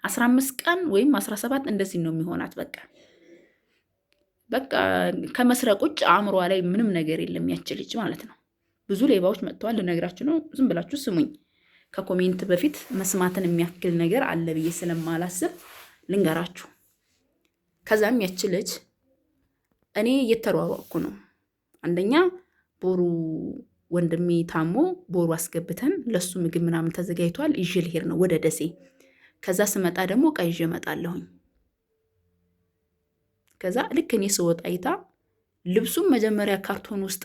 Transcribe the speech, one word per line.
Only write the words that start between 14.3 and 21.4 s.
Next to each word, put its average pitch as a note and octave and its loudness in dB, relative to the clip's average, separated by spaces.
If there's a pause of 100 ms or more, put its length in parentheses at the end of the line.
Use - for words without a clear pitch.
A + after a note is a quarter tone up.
ብዬ D#3+ 0
ስለማላስብ E3+ -4 (560)
ልንገራችሁ። E3+ 0 (1200)
ከዛም A3 4
ያች F#3 -4
ልጅ F#3 -4 (1300)
እኔ G#3+ 0 (120)
እየተሯሯጥኩ G#3+ 0
ነው። F#3 -4 (720)